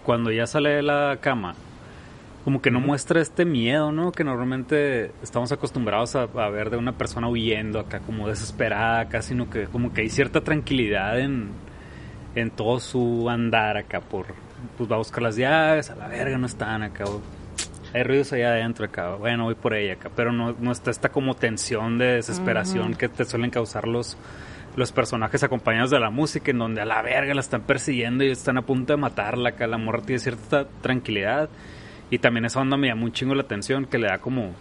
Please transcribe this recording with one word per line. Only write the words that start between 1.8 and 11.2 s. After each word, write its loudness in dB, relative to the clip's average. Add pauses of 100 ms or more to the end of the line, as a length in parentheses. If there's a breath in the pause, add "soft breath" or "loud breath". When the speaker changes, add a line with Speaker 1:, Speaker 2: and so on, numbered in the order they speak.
Speaker 1:
como 2
que 6
no 4
Speaker 2:
Ujú. 0
Speaker 1:
muestra 4
este 2
miedo, 4
¿no? 0
Que -2
normalmente 0 (120)
estamos -2
acostumbrados 0
a, 4
a 0
ver -2
de -2
una -2
persona -4
huyendo 0
acá, -6
como -6
desesperada 0
acá, -2
sino -2
que -4
como -2
que 0
hay 0
cierta 2
tranquilidad 2
en, -2 (840 loud breath)